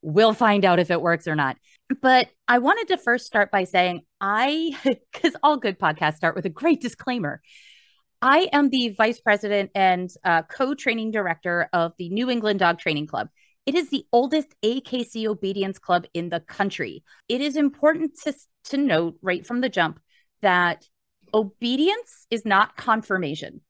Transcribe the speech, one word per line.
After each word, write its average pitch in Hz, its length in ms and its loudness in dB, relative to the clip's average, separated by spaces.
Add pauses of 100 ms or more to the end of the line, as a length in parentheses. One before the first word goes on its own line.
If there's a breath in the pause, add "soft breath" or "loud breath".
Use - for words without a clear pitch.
We'll 208 320 4
find 208 320 2
out 180 120 6
if 175 140 2
it 170 100 0
works 170 240 0
or 160 100 -2
not. 135 200 -2 (460 soft breath)
But 254 260 4 (220)
I 240 80 6
wanted 359 320 0
to 370 80 2
first 240 300 -2
start 214 220 0
by 196 140 0
saying 180 380 0 (180)
I, 269 640 -2
<laughs> - 300 -2
'cause - 280 -2
all 302 140 4
good 214 240 -4
podcasts 156 380 0
start 165 180 0
with 175 100 -6
a 190 40 -2
great 285 320 0
disclaimer. 233 600 -6 (800 soft breath)
I 294 300 4
am 285 200 4
the 247 180 0
vice 220 320 0
president 208 520 0
and, 185 360 2 (160)
uh, 170 180 2
co-training 233 680 -4
director 175 600 -4
of 170 260 0
the 175 120 -10
New 233 200 -2
England 214 300 0
Dog 175 180 2
Training 151 300 -4
Club. - 220 -8 (360)
It 269 80 -4
is 320 160 0
the - 220 -6
oldest 277 500 0
A 240 200 -2
K 254 220 -6
C 220 240 -8
obedience 196 520 -4
club 175 340 -2
in 170 160 -6
the 165 100 -4
country. 170 640 -6 (240 soft breath)
It 254 140 -2
is 285 160 -2
important 302 540 0 (120)
to, 294 120 -4 (300)
to 277 120 -6
note 170 460 0
right 180 200 -2
from 240 180 -6
the 254 80 -2
jump 160 300 -2 (440)
that 180 440 2 (460)
obedience 262 960 -2
is 226 160 -4
not 208 320 2
confirmation. 185 920 -4